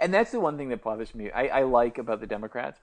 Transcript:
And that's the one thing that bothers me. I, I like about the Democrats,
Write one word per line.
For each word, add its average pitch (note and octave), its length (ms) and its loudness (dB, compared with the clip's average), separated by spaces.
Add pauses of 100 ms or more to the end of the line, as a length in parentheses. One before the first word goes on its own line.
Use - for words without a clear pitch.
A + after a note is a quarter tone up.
And F3+ 140 2
that's A3+ 180 4
the B3 80 -2
one D3+ 180 0
thing C#3 120 -6
that A#2 140 -4
bothers A2 320 -6
me. G#2+ 160 -8
I, B2+ 160 0
I C3+ 160 4
like A#2+ 340 4
about A2+ 220 -4
the A2 80 -12
Democrats, A2 560 -8